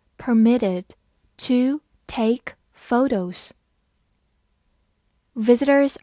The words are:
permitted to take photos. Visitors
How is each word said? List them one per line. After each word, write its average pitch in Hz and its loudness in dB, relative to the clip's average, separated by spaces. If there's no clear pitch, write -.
permitted 226 0
to 262 0
take 233 -4
photos. 233 -4
Visitors 269 2